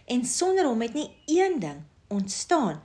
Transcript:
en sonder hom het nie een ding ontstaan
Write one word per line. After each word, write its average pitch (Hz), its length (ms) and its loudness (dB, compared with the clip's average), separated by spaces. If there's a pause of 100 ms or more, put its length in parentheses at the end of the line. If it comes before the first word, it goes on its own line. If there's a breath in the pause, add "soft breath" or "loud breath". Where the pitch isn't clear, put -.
en 247 180 0
sonder 370 420 2
hom 226 160 0
het 233 120 -4
nie 302 160 -4 (160)
een 349 340 2
ding 147 240 -8 (240)
ontstaan 196 760 -2